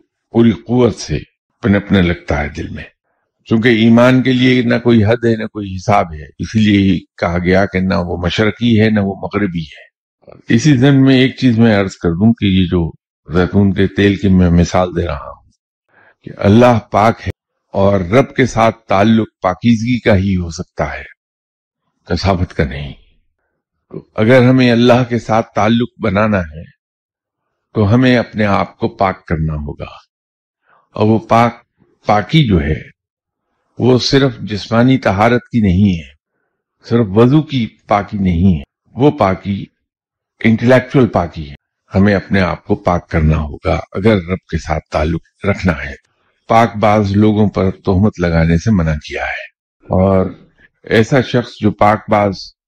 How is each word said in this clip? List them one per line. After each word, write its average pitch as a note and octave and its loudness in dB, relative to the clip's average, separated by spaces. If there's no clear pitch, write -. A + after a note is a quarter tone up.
پوری A#2 4
قوت A#2+ 0
سے D2+ -8
پنپنے G2+ 2
لگتا E2 -2
ہے D2 -8
دل C#2+ -12
میں، D2+ -14
کیونکہ A2+ 0
ایمان A#2+ 4
کے B2+ 0
لیے B2+ 2
نہ A#2+ 0
کوئی A#2 2
حد A#2 0
ہے A#2 2
نہ A2 -8
کوئی G2+ -10
حساب F#2+ 0
ہے، D2 -18
اسی F2+ -4
لیے G#2 4
ہی F#2+ 2
کہا F2+ -4
گیا F#2 2
کہ F#2+ -4
نہ F#2 -2
وہ F2 -8
مشرقی A2 0
ہے A2 2
نہ G#2+ 0
وہ G2 -4
مغربی F2+ -4
ہے۔ - -20
اسی C3+ 2
ضمن C3+ 4
میں C3+ 4
ایک B2+ 0
چیز B2 0
میں A2+ 4
عرض G2 -2
کر F2 -4
دوں G#2 2
کہ A2 -2
یہ F#2 2
جو E2+ -2
زیتون F#2 0
کے G2 0
تیل G2+ -2
کی G2+ -4
میں F2+ 4
مثال F2 0
دے F2 -4
رہا D2 -10
ہوں - -20
کہ - -20
اللہ A#2 4
پاک G#2+ 0
ہے - -10
اور G2 0
رب C3 0
کے B2+ 0
ساتھ A2+ 0
تعلق G#2+ 2
پاکیزگی A2+ -2
کا A2 2
ہی F#2+ 0
ہو F2 -6
سکتا E2 -8
ہے، - -14
کثافت F2+ -4
کا F2 -2
نہیں۔ C#2+ -10
تو - -14
اگر B2 4
ہمیں B2+ 4
اللہ A#2+ 4
کے A#2+ -4
ساتھ A2 -4
تعلق A#2 0
بنانا G#2 -2
ہے D#2 -12
تو G#2+ 2
ہمیں B2+ 4
اپنے G#2+ -2
آپ G2 -4
کو A2+ -4
پاک F#2+ -2
کرنا D#2 -4
ہوگا، C#2+ -12
اور G#2+ 0
وہ A2 4
پاک، A#2 2
پاکی C#3 0
جو F2+ 2
ہے D2 -4
وہ B2 4
صرف C3+ 0
جسمانی A2+ 0
طہارت A#2 0
کی A#2+ -2
نہیں F#2+ 2
ہے، C#2+ -16
صرف A#2 0
وضو B2 4
کی C3 -4
پاکی G2+ -2
نہیں F2+ 0
ہے، C#2 -10
وہ C#3 2
پاکی G2 -2
انٹلیکچوئل A#2 2
پاکی E2 -6
ہے۔ C#2+ -18
ہمیں G2+ 2
اپنے F#2+ -2
آپ E2+ -4
کو G#2 -2
پاک F2+ -4
کرنا D#2 0
ہوگا D#2 -6
اگر G#2+ 0
رب F2 -8
کے E2+ -4
ساتھ D#2 -8
تعلق D#2+ -6
رکھنا G2 -2
ہے۔ C#2 -12
پاک A#2 2
باز G#2 0
لوگوں G#2+ 2
پر F#2+ -2
تہمت F#2 0
لگانے E2+ 0
سے A2 -2
منع E2 0
کیا - -10
ہے، - -10
اور F#2+ 0
ایسا A2+ 0
شخص A#2+ -4
جو G#2 2
پاک G#2 0
باز G#2 0